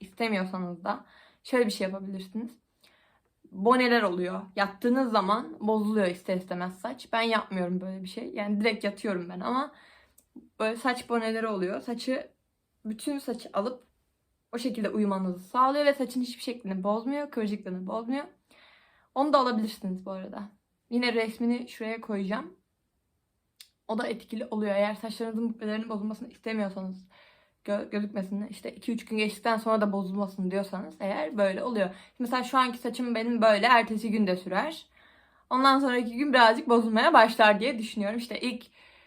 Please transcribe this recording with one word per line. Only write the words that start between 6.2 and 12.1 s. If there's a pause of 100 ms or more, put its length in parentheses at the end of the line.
istemez
saç.
Ben
yapmıyorum
böyle
bir
şey.
Yani
direkt
yatıyorum
ben
ama (880)
böyle
saç
boneleri
oluyor.
Saçı, (540)